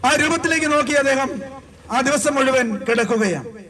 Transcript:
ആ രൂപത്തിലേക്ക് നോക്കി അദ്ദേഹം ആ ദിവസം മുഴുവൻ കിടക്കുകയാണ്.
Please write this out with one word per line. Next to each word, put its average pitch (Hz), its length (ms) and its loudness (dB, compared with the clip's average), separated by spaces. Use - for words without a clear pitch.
ആ 294 80 4
രൂപത്തിലേക്ക് 320 580 0
നോക്കി 285 200 0
അദ്ദേഹം 269 500 0
ആ 240 100 0
ദിവസം 285 340 0
മുഴുവൻ 262 420 2
കിടക്കുകയാണ്. 214 720 -2